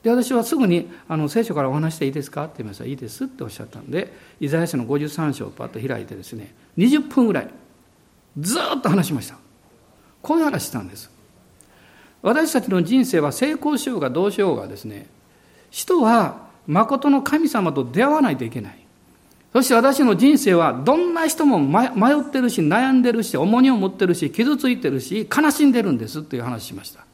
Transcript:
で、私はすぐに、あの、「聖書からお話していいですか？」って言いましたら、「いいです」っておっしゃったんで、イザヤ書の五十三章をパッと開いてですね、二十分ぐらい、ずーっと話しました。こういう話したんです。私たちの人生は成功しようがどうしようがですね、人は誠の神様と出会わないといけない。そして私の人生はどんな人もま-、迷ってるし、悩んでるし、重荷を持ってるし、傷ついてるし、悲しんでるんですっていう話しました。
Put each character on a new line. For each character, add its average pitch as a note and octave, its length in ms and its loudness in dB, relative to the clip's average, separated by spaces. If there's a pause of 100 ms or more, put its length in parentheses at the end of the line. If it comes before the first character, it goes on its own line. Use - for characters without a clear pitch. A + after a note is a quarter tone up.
で、 A3+ 80 2
私 B3 220 2
は A#3 120 2
す D#4+ 120 -2
ぐ B3+ 100 4
に、 E3+ 220 2 (200)
あ D#3+ 80 -4
の、 D3+ 120 -2
「聖 A3+ 160 0
書 F3+ 100 -6
か D3 80 0
ら C3+ 60 0
お C3+ 60 -2
話 D#3+ 220 -2
し - 20 -16
て D3 80 -2
い - 20 0
い C3+ 40 -4
で C#3+ 100 -6
す - 80 -14
か？」 D3 160 -10
っ - 20 -14
て - 100 -18
言 A#2 60 -10
い G#2+ 40 -10
ま G2 60 -12
し - 40 -18
た A#2 60 -14
ら、 A#2 60 -10
「い - 40 -8
い - 20 -10
で A#2+ 120 -14
す」 - 180 -10
っ - 0 -
て C4 180 -14
お A2+ 40 -10
っ - 20 -12
し - 100 -20
ゃ - 40 -12
っ - 20 -14
た A#2 140 -20
ん - 100 -18
で、 E3 260 -6 (240)
イ C#3+ 80 -4
ザ D#3+ 100 0
ヤ E3+ 80 0
書 D#3 120 -4
の A#2+ 60 -4
五 C#3+ 140 -2
十 D3+ 100 -4
三 D3+ 260 -4
章 G2+ 140 -10
を - 20 -14
パ - 140 -14
ッ A#2 40 -12
と A2+ 180 -10
開 A#2 160 -6
い G2+ 40 -14
て G#2 80 -16
で G2 80 -16
す - 100 -18
ね、 A2 220 -16 (220)
二 F#3+ 120 4
十 D4 120 4
分 C4 260 2
ぐ G#3 60 2
ら D3 100 -2
い、 - 80 -14 (880)
ず G3+ 200 -4
ー - 200 -2
っ - 20 -4
と A3 80 -2
話 F#3 200 2
し E3 40 -4
ま B2 80 -2
し - 60 -12
た。 - 100 -18 (840)
こ D#4 140 0
う - 20 4
い D#4+ 40 4
う - 20 2
話 C#4 200 -2
し - 60 -10
た A#2 100 -8
ん F2+ 80 -12
で G2+ 80 -18
す。 - 140 -20 (1120)
私 D#4 300 2
た B3+ 100 2
ち - 80 -6
の F#3 120 2
人 A#3+ 220 2
生 E3+ 160 0
は C#3+ 120 0
成 D4 220 -2
功 D4 220 -2
し - 120 -4
よ A#3+ 80 -4
う E3 40 -4
が C3 100 -2
ど D#3+ 140 0
う G3+ 80 0
し G3+ 80 -4
よ F#3 140 2
う - 20 -2
が G2 100 -10
で G2+ 100 -14
す - 80 -20
ね、 G#2 220 -14 (640)
人 - 300 0
は A3+ 480 2 (180)
誠 C4 440 2
の C#4 120 4
神 D4+ 260 0
様 F3+ 240 -2
と C3+ 120 -2
出 B2 180 -2
会 C#4+ 100 2
わ D#4 80 2
な A#3+ 100 2
い C3 60 -2
と B2 80 -8
い A#2 60 -8
け B2 100 -8
な F#2+ 100 -12
い。 - 80 -20 (760)
そ B3+ 100 2
し B3+ 60 0
て B3 60 4
私 C4 260 4
の A3+ 160 4
人 C4+ 200 6
生 F#3 180 2
は D#3+ 180 4 (120)
ど C4+ 120 4
ん F4 180 -2
な E4 140 -2
人 D#4 180 0
も A3+ 120 4
ま-、 D#3+ 360 2
迷 A3+ 260 4
っ C#4+ 40 -6
て C4+ 160 -4
る B3 100 2
し、 - 100 -4
悩 A3+ 320 2
ん B3+ 100 6
で B3 100 2
る A#3 100 -2
し、 - 140 -4
重 G3+ 240 2
荷 C4+ 100 8
を B3 60 2
持 F#3+ 120 0
っ F#3+ 60 -6
て F#3+ 120 0
る F3 80 2
し、 D#3+ 160 -2
傷 C4 260 0
つ C4 140 -2
い A#3+ 100 -2
て C#3 100 -2
る C3+ 100 -2
し、 G#3 340 -6
悲 D4+ 160 4
し D4 140 0
ん C4+ 80 6
で A#3 100 2
る F#3 100 0
ん A#2+ 60 0
で A2 100 -6
す D#3 120 -10
っ - 20 -14
て C#3 140 -10
い A#2+ 40 -4
う - 20 -8
話 A#2 220 -8
し - 100 -14
ま G2 100 -14
し - 60 -16
た。 - 240 -20